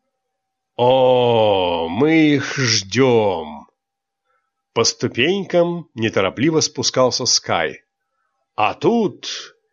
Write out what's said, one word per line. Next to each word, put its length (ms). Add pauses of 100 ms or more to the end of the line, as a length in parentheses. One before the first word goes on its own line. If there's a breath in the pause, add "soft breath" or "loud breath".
(760)
"О, 1120
мы 460
их 220
ждем!" 1080 (1120)
По 80
ступенькам 1080
неторопливо 680
спускался 640
Скай. 580 (720)
"А 180
тут 800 (180)